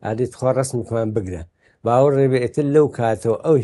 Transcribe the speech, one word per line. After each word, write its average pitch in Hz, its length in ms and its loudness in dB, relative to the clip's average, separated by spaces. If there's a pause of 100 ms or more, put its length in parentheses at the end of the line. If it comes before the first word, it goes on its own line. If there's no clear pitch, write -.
ئادیت 113 340 -4
خوا 127 180 0
ڕسمکمان 117 600 -4
بگرە. 92 300 -6 (400)
باوەڕێ 135 460 4
بێ 127 120 0
ئیتر 143 240 -2 (100)
لەو 151 120 6 (100)
کاتەوە 113 440 0
ئەو 160 220 2